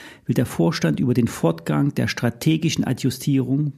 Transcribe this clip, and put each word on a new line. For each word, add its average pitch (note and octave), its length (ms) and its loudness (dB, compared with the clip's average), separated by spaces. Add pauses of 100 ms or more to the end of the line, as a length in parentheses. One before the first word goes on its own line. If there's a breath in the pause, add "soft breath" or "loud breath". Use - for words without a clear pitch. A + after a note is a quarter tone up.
(260 loud breath)
will A#2 100 0
der B2 100 2
Vorstand E3 540 0
über B2 140 2
den A#2 140 2
Fortgang D3+ 680 0
der B2 120 0
strategischen D#3 760 0
Adjustierung, C3+ 960 0